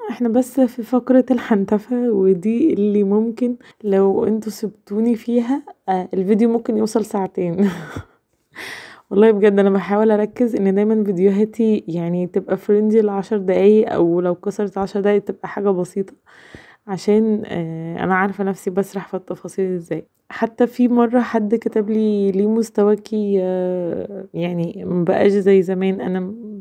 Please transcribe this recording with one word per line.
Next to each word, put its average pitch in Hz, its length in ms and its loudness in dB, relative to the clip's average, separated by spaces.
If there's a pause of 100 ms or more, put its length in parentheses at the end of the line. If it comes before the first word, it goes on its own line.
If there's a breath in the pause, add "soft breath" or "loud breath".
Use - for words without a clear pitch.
احنا 233 200 -2
بس 254 300 0
في 247 240 0
فقرة 254 480 2
الحنتفة، 233 800 0
ودي 202 600 2
اللي 202 300 2
ممكن 226 520 0 (280 loud breath)
لو 196 420 2
انتوا 214 260 -2
سبتوني 220 640 -4
فيها، 240 480 -2 (260)
آه، 185 240 -2
الفيديو 208 360 2
ممكن 226 280 -2
يوصل 214 280 0
ساعتين. 190 640 -2
<laughs> - 1400 -14
والله 214 200 6
بجد 202 280 4
انا 196 100 4
بحاول 202 420 2
اركز 214 440 0
ان 196 200 0
دايما 214 280 2
فيديوهاتي 208 840 0
يعني 175 400 -4
تبقى 190 300 -4
في 208 160 -2
رينج 214 220 2
العشر 208 420 0
دقايق، 190 560 4
او 170 280 2
لو 180 140 0
كسرت 202 420 -6
عشر 196 220 -4
دقايق 202 240 2
تبقى - 240 -10
حاجة 202 220 -4
بسيطة، 190 440 -4 (760 loud breath)
عشان، 214 580 0
آه، 165 580 -8
انا 185 120 0
عارفة 196 280 -2
نفسي 196 260 -4
بسرح 190 380 -4
في - 60 -10
التفاصيل 185 600 -6
ازاي. 170 320 -8 (240)
حتى 226 380 -2
في 247 200 2
مرة 240 320 2
حد 226 360 0
كتب 214 340 -2
لي: 214 420 0
"ليه 196 160 0
مستواكي، 214 960 0
آه، 180 920 -4
يعني 175 520 -4
مبقاش 180 460 2
زي 196 300 4
زمان؟" 190 400 -2
انا 185 320 -4 (280)